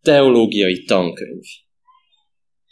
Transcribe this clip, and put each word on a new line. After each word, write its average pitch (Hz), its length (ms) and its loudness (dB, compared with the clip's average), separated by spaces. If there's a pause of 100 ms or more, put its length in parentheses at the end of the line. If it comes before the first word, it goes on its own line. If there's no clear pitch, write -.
teológiai 113 840 2
tankönyv. 90 600 -4 (1300)